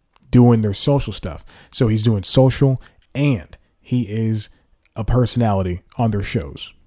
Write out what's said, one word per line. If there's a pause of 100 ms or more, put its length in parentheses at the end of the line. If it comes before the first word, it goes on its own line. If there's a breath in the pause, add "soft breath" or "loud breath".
(300)
doing
their
social
stuff. (260 loud breath)
So
he's
doing
social, (340 soft breath)
and (220)
he
is (460)
a
personality (160)
on
their
shows. (140)